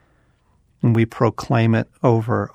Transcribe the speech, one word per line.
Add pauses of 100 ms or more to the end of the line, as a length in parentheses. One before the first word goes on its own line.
(800)
and
we
proclaim
it (160)
over